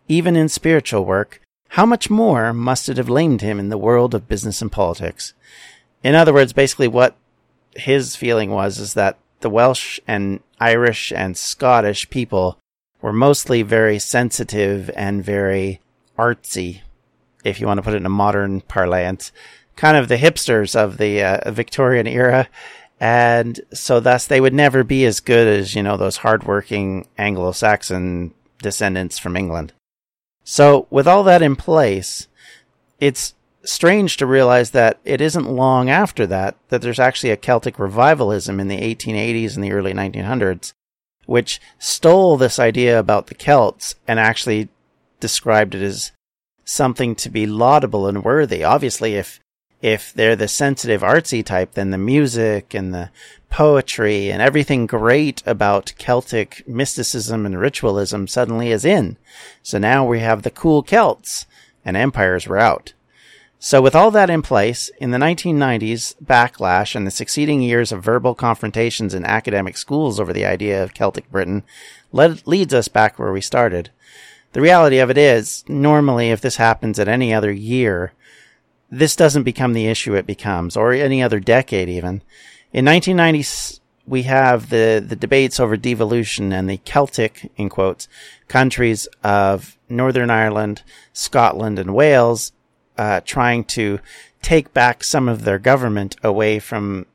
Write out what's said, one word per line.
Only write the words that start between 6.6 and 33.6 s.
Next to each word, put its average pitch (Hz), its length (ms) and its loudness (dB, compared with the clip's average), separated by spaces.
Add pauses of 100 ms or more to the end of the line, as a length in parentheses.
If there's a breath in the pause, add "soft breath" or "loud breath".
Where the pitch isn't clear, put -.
what 123 300 2 (580)
his 131 400 -2
feeling 113 380 -2
was 98 260 -2
is 104 160 -10
that 98 240 0 (220)
the 117 100 -4
Welsh 120 560 0
and 98 340 -4 (180)
Irish 117 540 0
and 95 240 -6
Scottish 113 720 0
people 98 500 -2 (440)
were 110 100 -6
mostly 127 480 2
very 107 380 2
sensitive 104 1000 -4
and 101 260 -4
very 98 580 -4 (380)
artsy, 95 600 -6 (640)
if 98 160 -6
you 110 60 -6
want 101 100 -2
to 98 60 -4
put 107 100 -6
it 104 60 -4
in 92 80 -6
a 95 40 -4
modern 101 520 -2
parlance, 90 680 -4 (440 soft breath)
kind 156 220 4
of 123 100 0
the 123 80 2
hipsters 120 580 2
of 104 220 0
the, 104 260 0
uh, 98 280 -2
Victorian 120 560 0
era. 123 420 2 (500 loud breath)
And 117 640 2 (140)
so 120 260 0
thus 123 260 2
they 135 140 2
would 131 140 4
never 135 280 4
be 131 220 0
as 110 160 0
good 117 260 4
as, 101 280 0
you 107 80 -2
know, 101 160 -2
those 95 200 -4
hardworking 101 880 -2 (120)
Anglo-Saxon 92 1120 -2 (300)
descendants 95 560 -4
from 90 180 -8
England. 82 380 -8 (680)
So 143 460 4
with 139 180 2
all 190 180 6
that 175 180 6
in 143 120 2
place, 120 760 -2 (720 soft breath)
it's - 360 -4 (320)